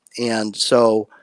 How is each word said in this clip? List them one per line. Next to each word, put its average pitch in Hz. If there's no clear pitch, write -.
And 110
so 113